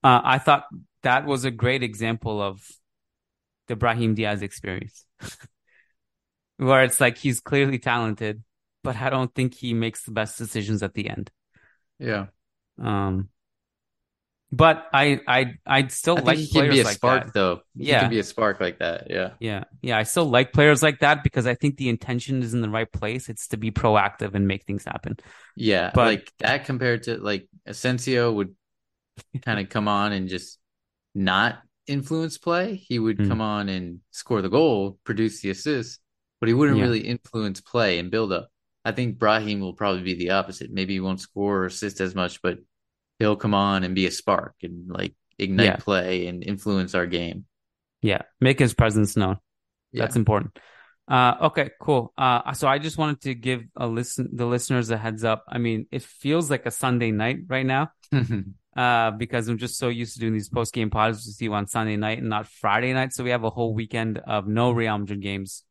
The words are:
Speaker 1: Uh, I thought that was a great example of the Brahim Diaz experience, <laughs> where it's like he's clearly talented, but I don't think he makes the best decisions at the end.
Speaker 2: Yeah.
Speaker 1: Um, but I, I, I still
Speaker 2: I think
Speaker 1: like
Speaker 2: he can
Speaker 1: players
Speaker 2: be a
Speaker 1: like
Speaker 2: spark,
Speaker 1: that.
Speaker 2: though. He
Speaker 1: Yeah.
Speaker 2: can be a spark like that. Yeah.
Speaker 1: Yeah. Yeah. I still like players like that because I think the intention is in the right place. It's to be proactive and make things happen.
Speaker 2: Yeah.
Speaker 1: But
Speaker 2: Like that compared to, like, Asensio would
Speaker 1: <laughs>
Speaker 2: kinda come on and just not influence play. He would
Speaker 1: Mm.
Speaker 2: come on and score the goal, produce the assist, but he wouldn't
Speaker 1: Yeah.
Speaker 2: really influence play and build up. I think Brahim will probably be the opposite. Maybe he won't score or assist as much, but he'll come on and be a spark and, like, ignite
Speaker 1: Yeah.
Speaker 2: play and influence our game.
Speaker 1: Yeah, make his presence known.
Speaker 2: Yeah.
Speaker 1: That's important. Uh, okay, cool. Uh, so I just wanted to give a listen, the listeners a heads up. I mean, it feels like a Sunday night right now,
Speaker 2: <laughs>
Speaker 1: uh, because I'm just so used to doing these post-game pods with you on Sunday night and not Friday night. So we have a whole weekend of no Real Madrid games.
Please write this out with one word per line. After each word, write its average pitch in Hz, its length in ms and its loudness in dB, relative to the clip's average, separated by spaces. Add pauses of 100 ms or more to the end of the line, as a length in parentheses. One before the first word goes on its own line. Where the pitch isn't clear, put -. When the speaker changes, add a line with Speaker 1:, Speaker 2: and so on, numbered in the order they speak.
Speaker 1:
Uh, 123 220 8
I 131 140 4
thought 143 260 4 (380)
that 131 240 2
was 135 180 -2
a 135 80 -2
great 123 320 0
example 110 580 -4
of 98 180 -6 (1080)
the 120 80 -4
Brahim 113 380 2
Diaz 104 280 -2
experience, 101 640 -10 (140)
<laughs> - 1400 -20
where 131 260 6
it's 123 180 2
like 123 180 4
he's 127 220 -2
clearly 139 380 0
talented, 110 640 -2 (400)
but 127 140 -4
I 127 140 -2
don't 131 220 -2
think 127 220 -2
he 123 200 -4
makes 113 300 -2
the - 60 -14
best 107 280 -4
decisions 107 440 -4
at 98 120 -6
the - 140 -6
end. - 220 -8 (680)
Speaker 2:
Yeah. 107 260 -4 (560)
Speaker 1:
Um, 98 460 -2 (1200)
but 160 420 6
I, 143 340 4
I, 127 280 2 (100)
I 139 220 4
still - 280 0
Speaker 2:
I - 20 2
think 123 100 0
Speaker 1:
like 135 120 4
Speaker 2:
he 156 100 -2
can - 40 -2 (100)
Speaker 1:
players 135 120 4
Speaker 2:
be 131 60 8
a 117 40 6
Speaker 1:
like 104 120 0
Speaker 2:
spark, 127 300 2
Speaker 1:
that. 113 80 -16
Speaker 2:
though. 92 260 2 (160)
He 123 80 -8
Speaker 1:
Yeah. 139 160 4
Speaker 2:
can 98 100 4
be 113 80 2
a 98 60 0
spark 104 360 0
like 90 200 -2
that. 85 280 -4
Yeah. 92 220 -2 (100)
Speaker 1:
Yeah. 104 240 -6 (160)
Yeah. 120 180 0
I 110 40 2
still 165 240 0
like 127 260 4
players 147 300 8
like 151 180 2
that 143 220 4
because 131 240 0
I 123 80 2
think 143 240 -2
the 135 100 -2
intention 123 540 -4
is 113 120 -4
in 123 60 0
the 113 80 -2
right 113 220 -4
place. 117 380 -6
It's - 200 -12
to - 80 -6
be 110 140 -2
proactive 104 640 2
and 101 140 4
make 98 160 -2
things 98 200 -6
happen. - 320 -8 (400)
Speaker 2:
Yeah. 92 380 2
Speaker 1:
But 120 120 6
Speaker 2:
Like 107 340 0
that 135 260 0
compared 123 380 0
to, 117 140 -6
like, 98 300 -4 (180)
Asensio 120 680 0
would 101 220 -2 (640)
Speaker 1:
<laughs> - 260 -12
Speaker 2:
kinda 104 240 -2
come 104 220 -2
on 104 240 0
and 95 160 -4
just - 300 -10 (560)
not 98 460 2 (260)
influence 156 500 -4
play. 180 380 -2
He 123 240 -6
would 110 200 0
Speaker 1:
Mm. 101 100 2
Speaker 2:
come 110 120 0
on 104 300 -2
and 90 300 -8 (100)
score - 320 -2
the 92 80 -2
goal, 107 540 2
produce 110 360 -4
the 101 100 -6
assist, 123 480 -6 (420)
but 113 80 0
he 117 60 4
wouldn't 139 240 4
Speaker 1:
Yeah. 104 60 4
Speaker 2:
really 117 220 0
influence 110 560 -6
play 101 360 0
and 90 120 -6
build 104 220 0
up. - 180 -6 (340)
I 113 80 -2
think 123 260 -4
Brahim 107 420 2
will 92 140 -6
probably 95 280 -2
be 92 120 -2
the 87 160 -2
opposite. 95 400 -2
Maybe 95 240 -4
he 95 60 -4
won't 95 200 -4
score 101 400 -2
or 92 60 -2
assist 98 340 -8
as 92 140 -2
much, 90 280 -4
but 90 160 -2 (600)
he'll 107 180 2
come 104 180 0
on 98 300 2
and 92 100 -4
be 95 120 2
a 85 40 0
spark - 520 -2
and, 87 260 -12
like, 95 260 -6 (240)
ignite 98 280 4
Speaker 1:
Yeah. - 100 4
Speaker 2:
play 92 500 -2
and 87 160 -8
influence 98 520 -2
our 90 120 0
game. 87 380 -6 (560)
Speaker 1:
Yeah, 104 220 0 (180)
make 131 180 4
his 127 160 4
presence 107 420 2
known. 98 220 2 (540)
Speaker 2:
Yeah. 123 120 -4
Speaker 1:
That's 113 120 -2
important. 104 420 2 (480)
Uh, 127 360 4
okay, 151 280 0 (100)
cool. 127 360 0
Uh, 127 380 0
so 147 120 -2
I 139 120 4
just 151 200 -6
wanted 151 220 -2
to 135 140 -4
give 120 300 -4 (120)
a 123 100 -4
listen, 120 460 -4
the 120 140 -2
listeners 120 440 0
a 117 60 0
heads 110 260 -6
up. 110 240 0
I - 120 -8
mean, 117 340 -2
it 131 100 -6
feels 151 480 -2
like 135 160 -2
a 120 60 -4
Sunday 120 400 0
night 110 340 -2
right 131 200 -2
now, 135 260 0 (180)
Speaker 2:
<laughs> 117 680 -2
Speaker 1:
uh, 120 360 2
because 113 340 -4
I'm 117 120 -2
just 117 200 -8
so 127 100 -2
used 117 260 -6
to 120 60 -12
doing 113 120 0
these 107 160 -4
post-game 113 420 -2
pods 110 340 0
with 104 160 -14
you 110 140 -2
on 101 140 -2
Sunday 110 280 -2
night 110 220 -2
and 123 100 -6
not 107 200 -4
Friday 113 440 0
night. 131 200 -2
So - 100 -8
we 123 80 -2
have 120 140 0
a 113 60 0
whole 117 240 -2
weekend 113 440 -4
of 101 300 -4
no 117 240 2
Real 113 260 0
Madrid 101 220 -6
games. 98 500 -8